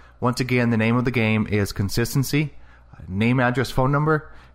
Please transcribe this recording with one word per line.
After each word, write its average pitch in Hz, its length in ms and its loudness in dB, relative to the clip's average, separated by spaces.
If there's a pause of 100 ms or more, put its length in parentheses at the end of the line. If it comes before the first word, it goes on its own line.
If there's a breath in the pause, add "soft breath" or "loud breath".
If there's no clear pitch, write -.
(200 loud breath)
once 120 200 -2
again, 123 300 2
the 117 60 2
name 110 200 2
of 123 100 0
the 131 40 0
game 110 380 2
is 104 240 0
consistency. 131 800 -2 (560 soft breath)
Name, 113 320 0
address, 123 300 0
phone 131 200 2
number. 151 400 0 (240 loud breath)